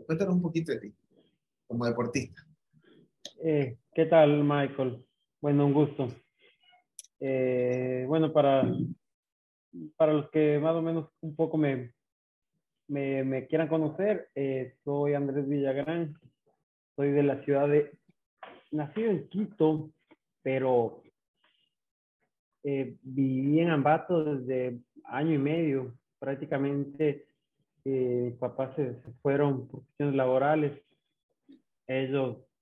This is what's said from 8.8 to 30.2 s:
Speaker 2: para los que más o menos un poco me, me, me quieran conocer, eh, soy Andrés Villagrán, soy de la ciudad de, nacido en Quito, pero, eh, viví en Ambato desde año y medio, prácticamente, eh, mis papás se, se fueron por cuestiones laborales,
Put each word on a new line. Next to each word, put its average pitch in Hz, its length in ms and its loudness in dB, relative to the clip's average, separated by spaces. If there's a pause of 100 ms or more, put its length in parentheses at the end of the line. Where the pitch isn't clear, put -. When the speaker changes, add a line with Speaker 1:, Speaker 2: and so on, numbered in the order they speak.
Speaker 2:
para 156 160 4
los 151 180 0
que 151 280 2
más 160 160 0
o 165 80 -2
menos 165 260 -4 (140)
un 156 120 -10
poco 160 220 -2
me, 135 380 -2 (960)
me, 135 360 -2
me 135 220 -4
quieran 160 220 0
conocer, 160 680 -2
eh, 131 400 -4 (100)
soy 143 300 0
Andrés 139 340 -2
Villagrán, 143 640 -2 (800)
soy 143 180 0
de 143 100 4
la 139 220 0
ciudad 143 240 2
de, 147 280 2 (760)
nacido 151 400 -2
en 160 180 -2
Quito, 156 600 -2 (520)
pero, 131 600 0 (1600)
eh, 135 380 -4
viví 135 580 0
en 170 100 2
Ambato 156 540 2
desde 127 540 -4 (260)
año 151 280 -2
y 147 60 2
medio, 139 560 -2 (240)
prácticamente, 143 1080 -4 (580)
eh, 123 460 0
mis 120 80 -14
papás 131 380 -6
se, 127 240 -4
se - 120 -18 (100)
fueron 139 460 2
por - 160 -16
cuestiones 143 300 -4
laborales, 139 680 2 (1040)